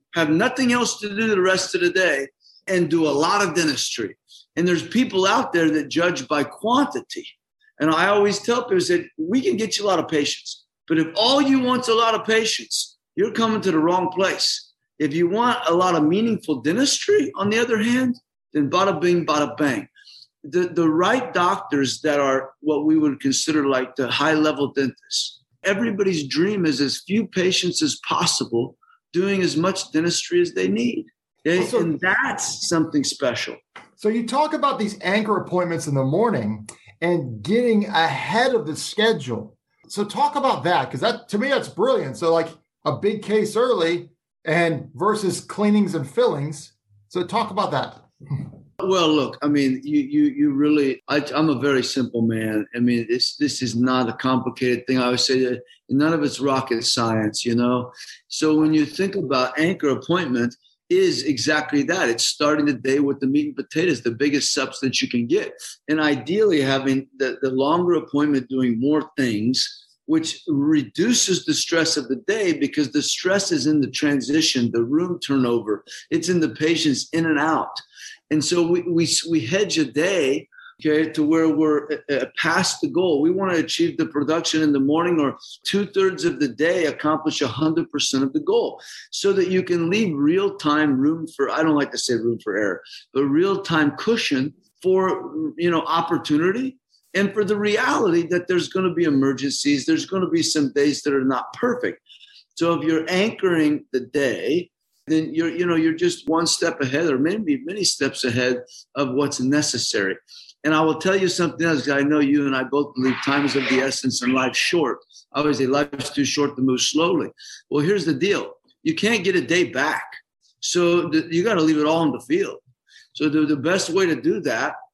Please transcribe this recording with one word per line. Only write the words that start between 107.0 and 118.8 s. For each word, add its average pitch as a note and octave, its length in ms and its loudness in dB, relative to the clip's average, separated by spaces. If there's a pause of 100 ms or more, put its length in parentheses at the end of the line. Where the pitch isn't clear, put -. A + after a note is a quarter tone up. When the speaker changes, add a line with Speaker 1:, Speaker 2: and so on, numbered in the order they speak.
Speaker 1:
or C3+ 80 2
maybe D#3 480 0
many F#3+ 200 -6
steps - 400 -2
ahead B2 400 0 (320)
of C3+ 180 -2
what's C#3+ 240 -2
necessary. B2+ 760 0 (480)
And D#3 100 2
I D#3 60 4
will D#3+ 160 2
tell F#3+ 180 0
you F#3+ 140 2
something E3+ 360 -2
else, D3 220 0
'cause C#3+ 40 -2
I C#3 120 0
know D3 160 2
you C#3+ 300 2
and C3+ 80 -2
I C3 80 -2
both C#3 320 -2
believe B2+ 180 0 (100)
time C#3+ 200 0
is C3+ 100 -2
of C#3 140 0
the C3 140 2
essence C3 400 -2
and B2 100 0
life's B2+ 260 0
short. D3 400 0 (340)
I C#3+ 100 -2
always D3 160 0
say C3+ 100 2
life's C#3+ 420 -2
too C#3+ 140 0
short C#3+ 320 0
to B2+ 60 -2
move B2+ 180 2
slowly. D#3 480 0 (420)
Well, D3 140 0
here's F#3+ 200 0
the D3+ 100 0
deal. C#3 400 -2 (280)